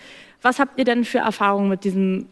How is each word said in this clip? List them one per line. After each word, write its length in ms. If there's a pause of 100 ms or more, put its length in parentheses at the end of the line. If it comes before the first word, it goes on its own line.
(400)
Was 180
habt 200
ihr 60
denn 200
für 140
Erfahrungen 500
mit 160
diesem 480